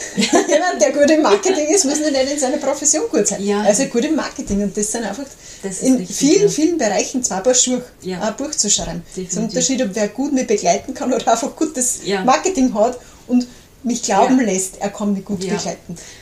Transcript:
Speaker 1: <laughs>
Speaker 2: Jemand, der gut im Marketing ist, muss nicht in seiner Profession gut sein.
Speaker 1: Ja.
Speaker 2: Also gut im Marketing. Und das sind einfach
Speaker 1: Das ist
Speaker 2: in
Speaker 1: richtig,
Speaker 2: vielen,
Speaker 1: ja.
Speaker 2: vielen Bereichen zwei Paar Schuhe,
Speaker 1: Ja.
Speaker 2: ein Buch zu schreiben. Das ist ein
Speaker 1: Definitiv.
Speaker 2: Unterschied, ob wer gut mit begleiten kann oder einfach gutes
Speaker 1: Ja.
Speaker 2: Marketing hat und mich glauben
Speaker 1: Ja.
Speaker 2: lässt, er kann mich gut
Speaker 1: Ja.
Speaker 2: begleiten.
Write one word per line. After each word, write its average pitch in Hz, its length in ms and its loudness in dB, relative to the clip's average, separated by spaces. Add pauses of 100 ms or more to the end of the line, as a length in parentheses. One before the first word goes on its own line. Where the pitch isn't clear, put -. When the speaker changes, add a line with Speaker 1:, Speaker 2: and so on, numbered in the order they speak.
Speaker 1:
<laughs> - 100 -10
Speaker 2:
Jemand, 311 640 2
der 269 120 4
gut 285 180 4
im 311 120 6
Marketing 294 460 2
ist, 381 160 4
muss 294 160 0
nicht 277 320 0
in 294 60 -4
seiner 269 180 0
Profession 294 540 0
gut 208 180 2
sein. 196 160 -4
Speaker 1:
Ja. 202 180 0
Speaker 2:
Also 208 220 2
gut 240 200 0
im 311 120 0
Marketing. 208 460 -4
Und 202 140 -4
das 208 140 -4
sind 233 140 -4
einfach 208 220 -8 (360)
Speaker 1:
Das 196 140 -8
ist - 60 -10
Speaker 2:
in 262 140 4
Speaker 1:
richtig, 185 200 -6
Speaker 2:
vielen, 330 260 4
Speaker 1:
ja. 403 60 6
Speaker 2:
vielen 320 300 2
Bereichen 220 440 -2
zwei 190 180 -2
Paar 254 140 2
Schuhe, 247 300 0 (160)
Speaker 1:
Ja. 185 220 -6
Speaker 2:
ein 214 140 -4
Buch 285 160 -8
zu - 180 -2
schreiben. 170 400 -4
Das - 80 -12
ist - 0 -
ein 180 60 -6
Speaker 1:
Definitiv. 208 320 -4
Speaker 2:
Unterschied, 262 260 0
ob 202 120 0
wer 214 140 -2
gut 285 240 -4
mit 254 160 0
begleiten 202 460 -2
kann 254 180 -4
oder - 180 0
einfach 226 240 0
gutes - 500 -4
Speaker 1:
Ja. 190 200 -2
Speaker 2:
Marketing 269 500 2
hat 226 240 2 (300)
und 247 180 2 (380)
mich 240 180 -4
glauben 240 360 4
Speaker 1:
Ja. 262 80 4
Speaker 2:
lässt, 190 340 -4
er 202 100 -4
kann 208 220 -2
mich 196 120 -4
gut 190 200 -6
Speaker 1:
Ja. 190 100 -2
Speaker 2:
begleiten. 175 420 -8 (260)